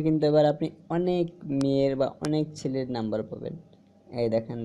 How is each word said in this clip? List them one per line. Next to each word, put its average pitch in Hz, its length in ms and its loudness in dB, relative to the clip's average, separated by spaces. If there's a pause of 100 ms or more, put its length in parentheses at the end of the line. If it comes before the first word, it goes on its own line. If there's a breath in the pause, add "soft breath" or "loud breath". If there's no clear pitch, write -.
কিন্তু 156 200 2
এবার 151 200 6
আপনি 156 200 0 (300)
অনেক 180 300 0 (340)
মেয়ের 139 360 2
বা 131 100 2 (200)
অনেক 151 180 2 (140)
ছেলের 131 280 -4 (100)
নাম্বার 110 260 -2
পাবেন। - 320 -8 (680)
এই 117 80 2
দেখেন, 113 360 -2